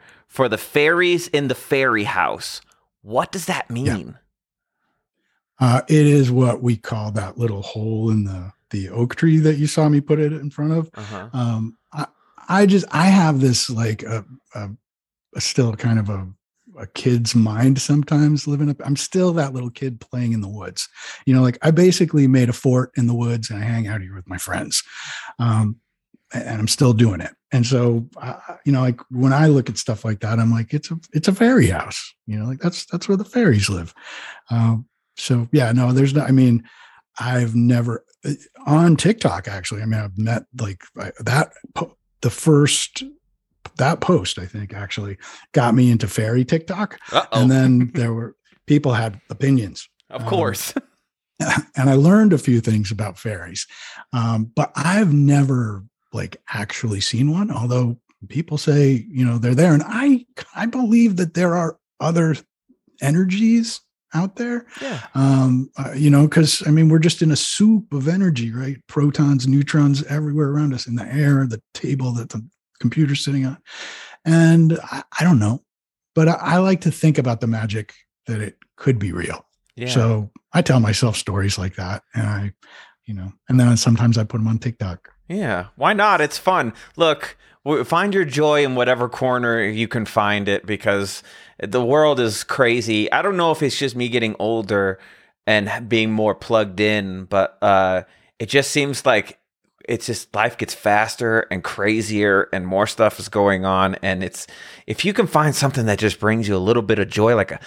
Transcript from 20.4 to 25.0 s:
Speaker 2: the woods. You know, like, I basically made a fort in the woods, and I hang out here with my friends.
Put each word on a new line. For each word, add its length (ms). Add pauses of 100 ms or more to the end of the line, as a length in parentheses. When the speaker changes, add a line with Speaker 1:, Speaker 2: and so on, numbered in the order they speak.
Speaker 2:
the 80
woods. 400 (360)
You 80
know, 80
like, 200
I 100
basically 560
made 220
a 40
fort 440
in 100
the 80
woods, 340
and 140
I 20
hang 220
out 140
here 120
with 140
my 100
friends. 460 (560)